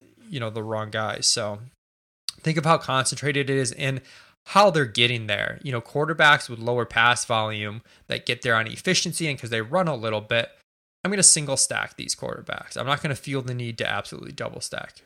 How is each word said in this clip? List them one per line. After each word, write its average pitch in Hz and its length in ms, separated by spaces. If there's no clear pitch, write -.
you 156 120
know, 113 80
the 110 120
wrong 107 300
guys. 107 340
So 104 360
think 160 160
of 151 80
how 160 120
concentrated 135 720
it 139 60
is 127 160
and 135 300
how 202 220
they're 156 140
getting 117 440
there. 104 360
You 143 80
know, 120 80
quarterbacks 151 720
with 117 100
lower 117 260
pass 117 380
volume 107 600
that - 180
get 120 160
there 120 140
on 110 120
efficiency 170 640
and 131 100
'cause 113 120
they 113 100
run 165 260
a 151 80
little 110 240
bit, 117 320
I'm 185 60
gonna 196 120
single 143 320
stack - 400
these - 180
quarterbacks. - 600
I'm 120 120
not 143 140
gonna 147 140
feel 135 260
the 123 120
need 120 240
to - 120
absolutely - 440
double 117 260
stack - 360